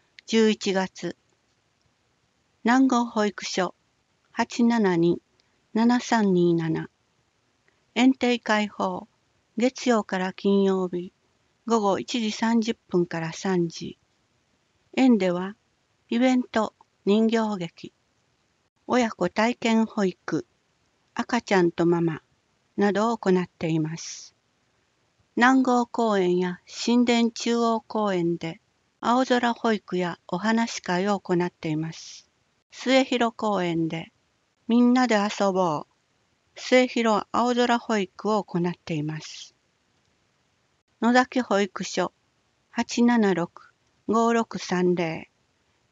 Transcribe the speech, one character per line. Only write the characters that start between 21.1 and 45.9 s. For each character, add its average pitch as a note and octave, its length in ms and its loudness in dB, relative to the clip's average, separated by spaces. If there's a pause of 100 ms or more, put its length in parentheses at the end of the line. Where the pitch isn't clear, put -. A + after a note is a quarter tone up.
赤 A#3+ 280 -4
ち - 120 -2
ゃ F3+ 80 4
ん E3+ 80 2
と E3+ 160 0
マ E3+ 140 2
マ E3 220 -4 (540)
な G3+ 160 2
ど G#3+ 200 0
を A#3 60 -6
行 F#3+ 120 0
っ F3+ 180 2
て - 200 -8
い D#3+ 100 0
ま D#3+ 200 -4
す。 - 360 -16 (1040)
南 C4 260 4
郷 B3 240 0
公 A3 320 -2
園 F3+ 200 2
や F3+ 280 -4
新 A#3+ 380 0
田 A#3 260 2
中 A#3 280 -4
央 A3+ 240 0
公 G#3 320 -4
園 E3+ 220 -2
で、 E3 240 -10 (380)
青 B3 260 0
空 B3 300 0
保 A3+ 180 -2
育 F#3 240 -6
や F3+ 300 -4
お F3 120 -6
話 A3+ 440 -2
会 F3+ 240 -2
を G3+ 140 -2
行 - 140 -4
っ F3 180 0
て - 160 -10
い D#3 80 -2
ま D#3+ 160 -6
す。 - 360 -20 (440)
末 C4 320 2
広 A#3 320 -2
公 G3+ 260 -2
園 E3 240 -2
で、 E3 260 -10 (540)
み A#3 140 2
ん A#3+ 120 6
な B3+ 140 2
で A3+ 100 2
遊 G3+ 360 0
ぼ F3+ 240 0
う。 - 100 -10 (680)
末 B3+ 320 2
広 A3+ 420 0
青 A#3+ 240 0
空 A#3+ 240 2
保 A3 200 -2
育 G3 340 -4
を G#3 100 0
行 - 160 -6
っ F3 140 -2
て - 220 -10
い D3+ 100 -4
ま D#3 160 -8
す。 - 340 -18 (1500)
野 A#3 140 2
崎 B3+ 260 2
保 G3+ 220 0
育 G3+ 200 -6
所、 - 300 -4 (560)
八 - 340 -4
七 A#3 300 4
六、 - 400 -6 (340)
五 A#3 280 2
六 A3+ 240 -4
三 F3+ 360 -2
零。 E3 360 -6 (600)